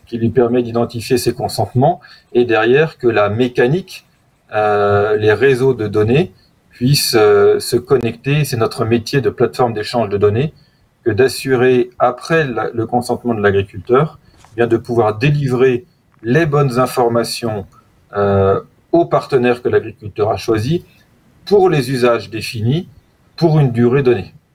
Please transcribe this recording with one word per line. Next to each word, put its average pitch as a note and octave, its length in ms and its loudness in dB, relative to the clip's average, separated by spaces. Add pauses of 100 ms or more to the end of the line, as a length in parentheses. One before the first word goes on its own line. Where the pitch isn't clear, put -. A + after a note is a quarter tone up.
qui A#2 120 -10
lui A2+ 120 0
permet A#2+ 320 2
d'identifier A#2 560 -4
ses A#2+ 160 -2
consentements, A#2+ 680 -2 (320)
et A#2+ 140 2
derrière A#2+ 500 2
que - 100 -6
la G#2 220 2
mécanique, B2 760 -2 (480)
euh, G#2 640 0
les G#2+ 180 2
réseaux C3 400 2
de G#2+ 140 -6
données A2 440 0 (380)
puissent, B2 480 0
euh, G#2 420 4
se - 160 -4
connecter. C3 680 -2
C'est C3 120 -4
notre A2 300 -2
métier A#2+ 340 0
de C#3 80 -2
plateforme A#2+ 460 0
d'échange G#2+ 340 -4
de G2+ 80 -4
données G#2 380 0 (500)
que A#2+ 60 0
d'assurer, B2+ 880 0
après C#3+ 480 0
la, A2+ 260 -6
le A2+ 140 -4
consentement A#2+ 480 -4
de G#2 80 -4
l'agriculteur, G2+ 760 0 (340)
eh - 40 -16
bien A#2 100 0
de A#2 100 2
pouvoir A2+ 420 -2
délivrer B2+ 680 0 (380)
les C3+ 240 0
bonnes C#3 320 0
informations, A#2 880 -2 (500)
euh, G2 440 2 (320)
aux E3+ 140 2
partenaires B2 560 0
que A#2 60 -4
l'agriculteur G#2+ 640 -4
a A2+ 60 -2
choisis A2+ 460 -2 (640)
pour F#3 240 4
les C3+ 200 -2
usages A#2 400 0
définis, A#2 580 -4 (480)
pour D#3+ 220 2
une C3 140 2
durée A#2+ 300 2
donnée. A#2+ 300 0 (220)